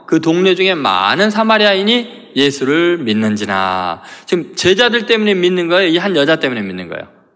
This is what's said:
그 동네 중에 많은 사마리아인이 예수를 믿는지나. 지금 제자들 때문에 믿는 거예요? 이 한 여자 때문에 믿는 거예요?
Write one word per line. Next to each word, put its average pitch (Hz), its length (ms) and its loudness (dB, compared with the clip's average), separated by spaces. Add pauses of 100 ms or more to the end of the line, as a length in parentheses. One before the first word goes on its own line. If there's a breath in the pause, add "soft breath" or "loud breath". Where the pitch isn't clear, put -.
그 160 120 2
동네 175 360 2
중에 190 180 0
많은 123 560 0
사마리아인이 214 1040 0
예수를 143 640 0
믿는지나. 101 1040 -2 (240 loud breath)
지금 175 280 -4
제자들 220 520 2
때문에 214 280 2
믿는 180 340 0
거예요? 180 200 2
이 165 100 2
한 180 180 -2
여자 147 200 2
때문에 127 260 -4
믿는 92 260 -10
거예요? 80 200 -12 (280)